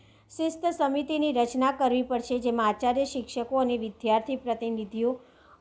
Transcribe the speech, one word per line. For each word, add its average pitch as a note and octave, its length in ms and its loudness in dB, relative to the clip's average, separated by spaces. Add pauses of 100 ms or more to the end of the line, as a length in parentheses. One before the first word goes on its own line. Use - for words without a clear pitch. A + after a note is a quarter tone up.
(380)
શિસ્ત D#4+ 280 -2
સમિતિની D4 680 0
રચના B3 380 2
કરવી B3+ 300 2
પડશે, B3 380 -2
જેમાં A#3 280 2
આચાર્ય, B3 380 2
શિક્ષકો C4 520 -4
અને B3 200 2
વિદ્યાર્થી A3 580 0
પ્રતિનિધિઓ, A3+ 840 -2 (420)